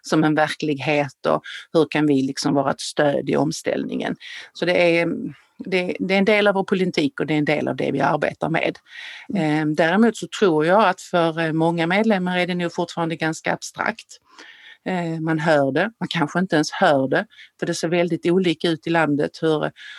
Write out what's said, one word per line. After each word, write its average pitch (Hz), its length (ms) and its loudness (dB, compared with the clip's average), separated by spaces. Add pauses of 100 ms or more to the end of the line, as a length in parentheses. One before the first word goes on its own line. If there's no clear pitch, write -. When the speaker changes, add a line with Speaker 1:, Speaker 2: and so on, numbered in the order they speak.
Speaker 1:
som 156 220 2
en 151 100 2
verklighet 147 960 -2
och 151 140 0 (300)
hur 156 180 4
kan 151 160 0
vi 139 160 4
liksom - 320 -2
vara 139 160 2
ett - 100 -6
stöd 143 500 0
i 151 60 2
omställningen. 139 800 -4 (360)
Så - 120 -6
det 175 360 2
är, 170 80 0 (500)
det, 180 420 -4
det 190 140 0
är 202 40 4
en 196 60 4
del 208 220 4
av 196 80 4
vår 190 100 0
politik 180 560 0
och 156 60 0
det 151 80 0
är 151 40 2
en 147 60 2
del 147 240 0
av 131 80 -4
det 139 160 -2
vi 139 80 -2
arbetar 160 480 0
med. - 300 -2 (500)
Speaker 2:
Mm. 185 140 -2
Speaker 1:
Ehm, 151 320 0
däremot 185 420 4
så 170 100 -10 (120)
tror 160 280 4
jag 202 180 4
att 185 160 0
för, 165 400 0
eh, 160 120 0
många 165 340 0
medlemmar 185 520 0
är 175 80 0
det 180 80 -4
nog 175 180 -2
fortfarande 170 440 -4
ganska 160 360 -4
abstrakt. - 640 -6 (680)
Eh, 170 360 -4
man 160 180 -2
hör 147 340 2
det, 180 180 0 (100)
man - 80 -6
kanske 151 300 -2
inte 185 180 -2
ens 151 160 0
hör 139 360 2
det, 165 180 0 (340)
för 165 60 -4
det 170 80 -2
ser 170 140 -4
väldigt 170 380 0
olika 175 420 2
ut 160 180 -2
i 165 40 -4
landet 156 400 2 (120)
hur, 151 280 0 (280)